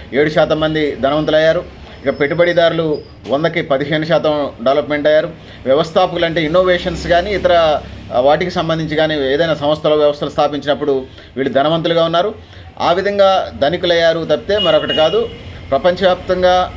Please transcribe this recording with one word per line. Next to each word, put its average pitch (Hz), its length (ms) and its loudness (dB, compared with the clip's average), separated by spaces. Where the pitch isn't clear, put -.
ఏడు 151 160 2
శాతం 156 300 0
మంది 156 360 -2
ధనవంతులయ్యారు. 156 880 0
ఇక 139 140 -2
పెట్టుబడిదారులు 165 760 0
వందకి 147 340 -2
పదిహేను 143 420 -2
శాతం 151 460 0
డెవలప్‌మెంట్ 147 440 0
అయ్యారు. 156 240 2
వ్యవస్థాపకులు 165 600 0
అంటే 165 200 -2
ఇన్నోవేషన్స్ 180 600 0
కానీ 175 240 2
ఇతర, 170 480 2
ఆ, 120 60 2
వాటికి 156 300 2
సంబంధించి 160 460 -2
కానీ 151 360 0
ఏదైనా 160 220 0
సంస్థలు, 151 400 0
వ్యవస్థలు 147 360 0
స్థాపించినప్పుడు 143 760 -2
వీళ్ళు 131 160 -2
ధనవంతులుగా 156 520 0
ఉన్నారు. 170 300 -2
ఆ 151 120 2
విధంగా 190 600 2
ధనికులయ్యారు 170 640 2
తప్పితే 202 340 0
మరొకటి 156 360 0
కాదు. 185 340 2
ప్రపంచవ్యాప్తంగా 180 1080 0